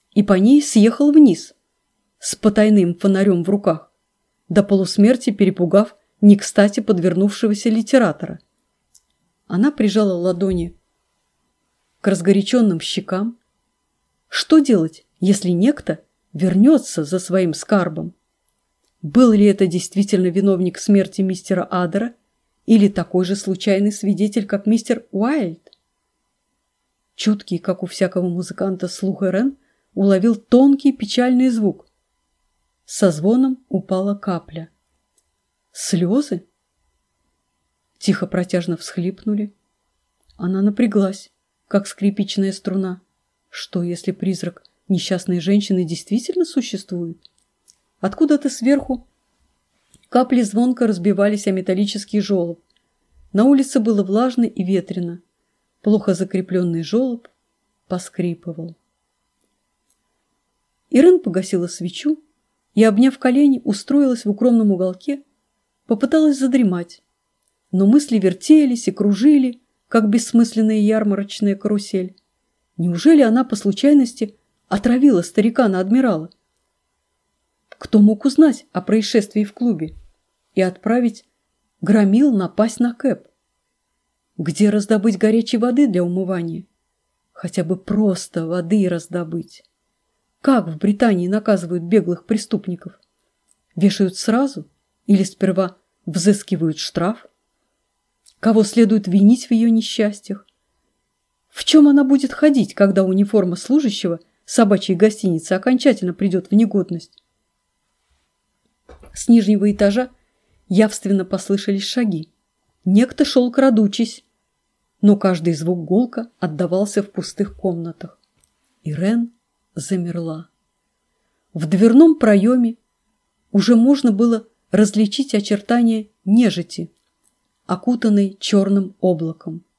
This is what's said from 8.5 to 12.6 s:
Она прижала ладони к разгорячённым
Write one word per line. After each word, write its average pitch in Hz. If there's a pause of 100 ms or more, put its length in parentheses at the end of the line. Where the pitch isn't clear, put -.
Она 220
прижала 208
ладони 175 (1300)
к -
разгорячённым 196